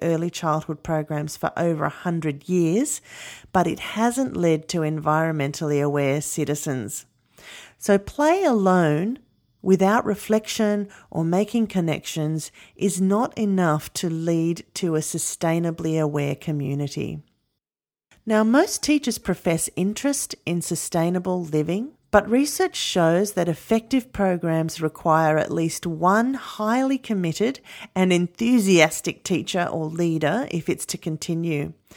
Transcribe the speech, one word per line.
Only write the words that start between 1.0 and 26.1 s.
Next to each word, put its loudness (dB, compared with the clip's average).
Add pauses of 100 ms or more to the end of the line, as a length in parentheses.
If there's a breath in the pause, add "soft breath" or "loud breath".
for -4
over 0
a 0
hundred -4
years, 0 (520 loud breath)
but 2
it -4
hasn't -2
led 0
to -2
environmentally 0
aware 0
citizens. -4 (720 loud breath)
So 4
play 0
alone, 2 (420)
without 4
reflection -2 (220 loud breath)
or -4
making 0
connections, -4 (260 loud breath)
is -2
not 0
enough 0
to -4
lead 0
to -2
a 0
sustainably -2
aware 0
community. -4 (1040 soft breath)
Now, 2
most 2
teachers 0
profess -2
interest -2 (120)
in -2
sustainable -2
living, -2 (180)
but 6
research 2
shows 2
that -2
effective 0
programs 0
require 2
at 0
least -2
one 2